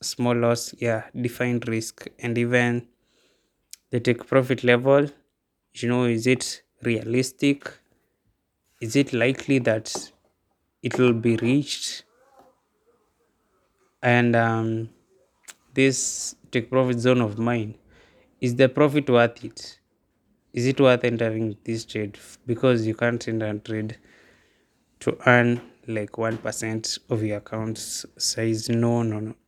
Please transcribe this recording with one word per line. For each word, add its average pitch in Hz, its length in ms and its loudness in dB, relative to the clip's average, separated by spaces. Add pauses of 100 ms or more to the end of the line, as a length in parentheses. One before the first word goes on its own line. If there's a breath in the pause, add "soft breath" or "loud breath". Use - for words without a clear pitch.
small 120 340 -2
loss? 117 440 0
Yeah, 113 240 -2 (160)
defined 120 480 -2
risk. 113 400 -6 (120)
And 120 180 -4
even 120 500 0 (1040)
the 123 80 -2
take 120 260 0
profit 127 380 2
level, 135 440 4 (680)
you 120 160 -4
know, 123 160 2
is 117 200 0
it - 380 0 (180)
realistic? 120 880 -2 (1120)
Is 113 140 -8
it 139 180 2
likely 131 460 0
that 113 520 -4 (720)
it 120 160 -4
will 123 160 6
be 113 220 2
reached? - 680 -2 (2000)
And, 120 340 4
um, 113 540 0 (840)
this - 600 0 (160)
take 120 180 -4
profit 127 300 0
zone 123 220 4
of 107 180 -2
mine, 113 360 -2 (640 soft breath)
is 123 160 -2
the 131 140 6
profit 143 400 2
worth 120 340 4
it? - 360 -16 (760)
Is 120 140 0
it 131 120 0
worth 127 240 6
entering 113 600 -2
this 113 200 -6
trade? 104 320 -8
F-, - 300 -20
because 120 400 2
you 110 80 -2
can't 120 340 -2
enter 110 200 -4
a 104 120 -4
trade 110 380 -8 (1040 soft breath)
to 135 260 -4
earn, 120 340 4 (280)
like, 107 300 -8
one 113 200 -2
percent 110 640 -6 (100)
of 110 140 -2
your 104 140 -4
account's 110 680 -8 (120)
size. 113 520 -2
No, 117 320 2
no, 110 180 -2
no. 110 160 -10 (120)